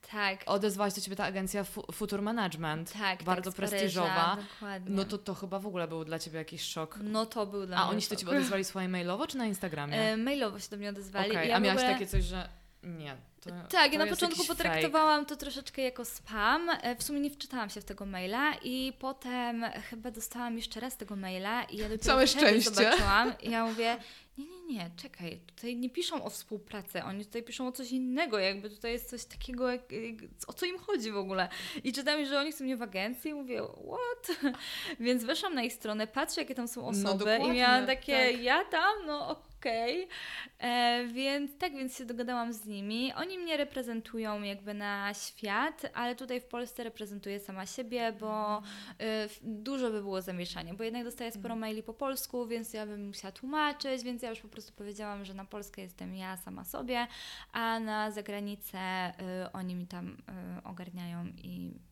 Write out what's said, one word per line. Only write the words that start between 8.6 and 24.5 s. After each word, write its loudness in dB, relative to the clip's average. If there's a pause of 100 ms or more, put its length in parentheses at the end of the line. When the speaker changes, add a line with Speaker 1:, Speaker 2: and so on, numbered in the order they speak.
Speaker 2:
słuchaj, -2
mailowo 0
czy -4
na 0
Instagramie? 0
Speaker 1:
E, 4
mailowo 0
się -10
do -10
mnie -4
odezwali. 0
Speaker 2:
Okej, 4
Speaker 1:
Ja 6
Speaker 2:
a 8
Speaker 1:
w 6
Speaker 2:
miałaś 6
Speaker 1:
ogóle 6
Speaker 2:
takie 0
coś, 4
że -2 (340)
nie, -8 (260)
to, -12
Speaker 1:
Tak, -10
Speaker 2:
to 2
Speaker 1:
ja 8
na 6
Speaker 2:
jest 0 (100)
Speaker 1:
początku 2
Speaker 2:
jakiś 2
Speaker 1:
potraktowałam 6
Speaker 2:
fake. -4
Speaker 1:
to -4
troszeczkę -6
jako -2
spam. 2
E, 0
w -6
sumie 0
nie 2
wczytałam -6
się -8
w -12
tego -8
maila 0 (100)
i 0
potem -2 (240)
chyba -8
dostałam -6
jeszcze -6
raz -6
tego -8
maila -2
i -8
ja -2
dopiero -2
Speaker 2:
Całe 10
Speaker 1:
wtedy 8
Speaker 2:
szczęście. 8
Speaker 1:
zobaczyłam 8
i -6
ja 2
mówię, 2 (400)
nie, -8
nie, -16 (120)